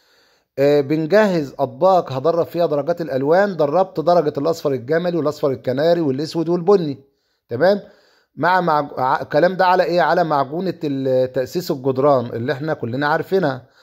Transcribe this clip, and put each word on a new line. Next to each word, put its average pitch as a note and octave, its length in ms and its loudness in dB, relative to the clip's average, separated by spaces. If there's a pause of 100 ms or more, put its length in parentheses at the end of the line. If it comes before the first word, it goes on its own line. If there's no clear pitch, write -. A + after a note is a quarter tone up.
(580)
آه، C#3+ 220 4
بنجهز D#3 800 0
أطباق D#3 540 0
هدرب D#3+ 340 0
فيها E3+ 200 -2
درجات D3+ 340 -2
الألوان. D#3+ 560 0
دربت D#3+ 440 0
درجة D#3 380 2
الأصفر D#3 340 -2
الجملي D#3+ 440 -2
والأصفر D3 340 -2
الكناري C3+ 500 0
والأسود D#3 480 -4
والبني، F3 500 0 (500)
تمام؟ F3+ 320 2 (560)
مع F3 240 2
معج-، D3+ 400 -2
ع-، C3+ 220 0
الكلام E3+ 340 0
ده F#3 100 2
على F3+ 160 4
إيه؟ E3+ 180 0
على E3 240 2
معجونة D#3 500 -2 (100)
ال-، C3 480 0
تأسيس C#3 380 -4
الجدران C3 560 2
اللي A#2+ 260 -6
إحنا D3 220 -4
كلنا C3+ 340 -4
عارفينها. D#3 580 -2 (160)